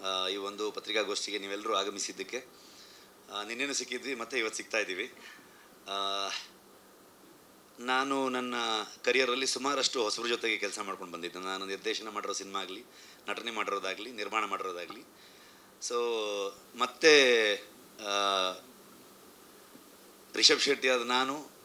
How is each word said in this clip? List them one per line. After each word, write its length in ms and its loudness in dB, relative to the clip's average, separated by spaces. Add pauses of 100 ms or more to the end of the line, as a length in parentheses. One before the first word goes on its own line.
ಆ, 240 -2
ಈ 80 -2
ಒಂದು 360 -4
ಪತ್ರಿಕಾಗೋಷ್ಠಿಗೆ 640 -2
ನೀವೆಲ್ಲರೂ 360 -4
ಆಗಮಿಸಿದ್ದಕ್ಕೆ. 720 -4 (880)
ಆ, 100 -6
ನಿನ್ನೆನೂ 300 -4
ಸಿಕ್ಕಿದ್ವಿ, 420 -4
ಮತ್ತೆ 240 -4
ಇವತ್ತು 180 0
ಸಿಗ್ತಾ 220 -2
ಇದ್ದೀವಿ. 340 -4 (760)
ಆ, 60 -4 (1800)
ನಾನು 500 2
ನನ್ನ 260 -2 (500)
ಕರಿಯರಲ್ಲಿ 420 4
ಸುಮಾರಷ್ಟು 560 0
ಹೊಸಬ್ರ 260 0
ಜೊತೆಗೆ 280 2
ಕೆಲಸ 220 -4
ಮಾಡ್ಕೊಂಡು 340 -6
ಬಂದಿದ್ದೆ. 260 -8
ನಾನು 280 -6
ನಿರ್ದೇಶನ 420 -4
ಮಾಡಿರೋ 240 -4
ಸಿನಿಮಾ 280 -6
ಆಗಲಿ, 240 -8 (440)
ನಟನೆ 220 -6
ಮಾಡಿರೋದಾಗಲಿ, 640 -4
ನಿರ್ಮಾಣ 320 -2
ಮಾಡಿರೋದಾಗಲಿ. 560 -6 (880)
So, 100 -2 (800)
ಮತ್ತೆ, 760 8 (460)
ಆ, 520 2 (1800)
ರಿಷಬ್ 260 6
ಶೆಟ್ಟಿ 280 2
ಆದ 140 4
ನಾನು, 480 0 (140)